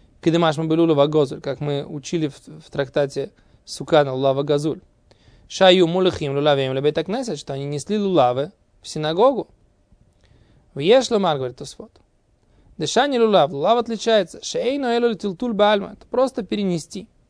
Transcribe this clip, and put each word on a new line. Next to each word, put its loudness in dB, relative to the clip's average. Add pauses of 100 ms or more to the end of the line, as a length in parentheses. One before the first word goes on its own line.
(220)
Кидемаш 2
мы -4
были 2
лулава 4
газуль, 0
как -8
мы -4
учили -6
в, -8 (100)
в -20
трактате -4 (320)
Сукана 0
лулава 0
газуль. -2 (680)
Шаю 4
мулахим -2
лулавим 0
лебейт 0
акнесет, -6
что -12
они -8
несли -6
лулавы 2 (300)
в -20
синагогу. 0 (1300)
В -10
Ешломар, 2
говорит -6
Тосфот. -18 (840)
Дешани 0
лулав, 4
лулав 0
отличается. -2
Шейну -4
элу 2
тилтуль -4
бальма, 2
это -20
просто -2
перенести. -4 (220)